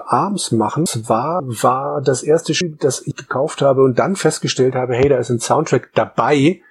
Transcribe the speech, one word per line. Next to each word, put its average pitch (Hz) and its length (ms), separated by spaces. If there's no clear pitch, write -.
Arms 170 460
machen. 113 340
Zwar 123 580
war 139 580
das 131 200
erste 156 320
Spiel, 156 260
das 139 280
ich 143 80
gekauft - 460
habe 135 220
und 127 140
dann 151 180
festgestellt 131 600
habe, 127 180
hey, 131 160
da 131 80
ist 123 140
ein 117 80
Soundtrack 135 560
dabei, 135 760